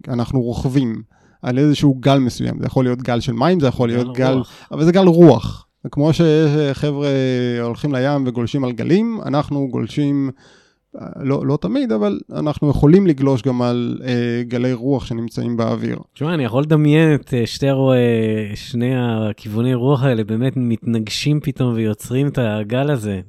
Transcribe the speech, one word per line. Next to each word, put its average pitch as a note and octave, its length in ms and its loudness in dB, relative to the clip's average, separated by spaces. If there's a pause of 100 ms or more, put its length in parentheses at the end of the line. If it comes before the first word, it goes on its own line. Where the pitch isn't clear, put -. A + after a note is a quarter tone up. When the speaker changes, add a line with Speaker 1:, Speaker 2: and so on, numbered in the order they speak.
Speaker 1:
אנחנו B2 340 -2
רוכבים A#2+ 600 -2 (400)
על B2 180 -2
איזשהו D3 340 4
גל C3+ 260 2
מסוים, A#2+ 400 -2
זה - 60 -4
יכול B2+ 200 0
להיות B2 160 -2
גל A#2+ 180 -2
של A#2 140 -4
מים, D#3+ 260 2
זה C#3 80 2
יכול A#2+ 220 0
Speaker 2:
גל A#2 60 -2
Speaker 1:
להיות B2 220 -2
גל, C3 160 2
Speaker 2:
רוח. B2+ 180 -2 (200)
Speaker 1:
אבל C#3+ 140 0
זה F3 60 6
גל F#3+ 160 6
רוח. C#3+ 580 6 (260)
כמו D3+ 220 2
שחבר'ה D3 960 2 (540)
הולכים A#2+ 340 -4
לים C#3 320 0
וגולשים B2 360 -4
על B2 80 -4
גלים, F#3 540 0
אנחנו C#3 460 -2
גולשים, C#3 600 -2 (840)
לא, C3+ 300 -4
לא C#3 160 0
תמיד, A#3+ 300 -4
אבל G#3 280 -2 (140)
אנחנו D3+ 360 -2
יכולים E3 380 6
לגלוש C3+ 340 0
גם B2 200 -2
על, A#2+ 440 -2
אה, A#2+ 380 -2
גלי B2 300 -2
רוח B2+ 320 -2
שנמצאים A#2 520 -6
באוויר. A2+ 400 -2 (160)
Speaker 2:
תשמע, D#3 200 -4
אני D3+ 100 -2
יכול A#2+ 200 0
לדמיין D3+ 520 4
את, - 180 -6
אה, A#2 120 0
שתי C#3 240 -2
הרוע-, C3+ 260 2
אה, A2 600 0
שני B2 400 -4
הכיווני A2+ 800 -2
רוח B2+ 300 2
האלה A#2 200 2
באמת A2+ 320 -2
מתנגשים A#2+ 840 -2
פתאום B2+ 340 -2
ויוצרים A2+ 540 -2
את - 140 -4
הגל A2+ 500 -2
הזה. G#2 380 -4